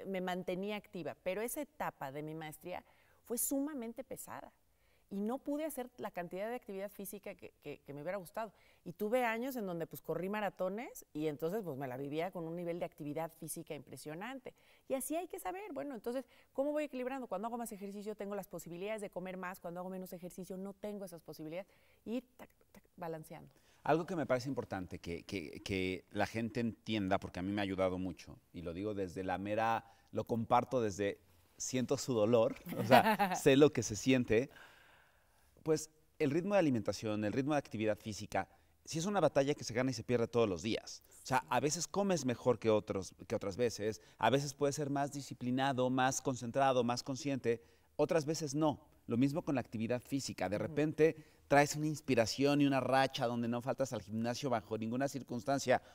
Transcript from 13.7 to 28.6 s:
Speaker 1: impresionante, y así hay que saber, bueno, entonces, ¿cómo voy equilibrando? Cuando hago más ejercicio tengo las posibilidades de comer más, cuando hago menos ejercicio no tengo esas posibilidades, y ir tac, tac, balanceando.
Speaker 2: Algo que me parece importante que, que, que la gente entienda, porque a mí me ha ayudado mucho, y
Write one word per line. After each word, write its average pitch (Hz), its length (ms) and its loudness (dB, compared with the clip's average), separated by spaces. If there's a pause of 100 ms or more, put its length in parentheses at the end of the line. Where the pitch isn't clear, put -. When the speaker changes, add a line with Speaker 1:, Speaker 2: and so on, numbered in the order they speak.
Speaker 1:
impresionante, 160 800 -12 (320)
y 254 80 0
así 269 200 -4
hay 349 120 -4
que 381 120 -12
saber, 370 340 -8
bueno, 277 200 -6
entonces, 240 320 -6 (280)
¿cómo 285 180 0
voy 302 140 -2
equilibrando? 254 420 -6
Cuando 196 200 -6
hago 233 120 -6
más 233 140 -8
ejercicio 202 420 -10
tengo 202 180 -8
las 196 140 -6
posibilidades 180 540 -8
de 202 100 -8
comer 185 260 -8
más, 185 220 -8
cuando 175 220 -8
hago 185 80 -8
menos 185 240 -8
ejercicio 180 440 -10
no 196 160 -8
tengo 208 320 -10
esas 170 160 -14
posibilidades, 160 460 -10 (380)
y 214 100 -4
ir 254 80 -4 (120)
tac, - 140 -20 (220)
tac, - 120 -20 (120)
balanceando. 160 560 -10 (320)
Speaker 2:
Algo 165 240 4
que 190 80 -4
me 151 100 2
parece 127 240 2
importante 101 480 -4
que, 85 280 -6
que, 87 360 -8
que 92 480 0
la 101 160 2
gente 113 340 -2
entienda, 107 600 0
porque - 200 -8
a 87 40 -4
mí 98 80 -2
me 104 100 0
ha - 20 0
ayudado 92 360 0
mucho, 90 400 -8 (120)
y 87 120 -10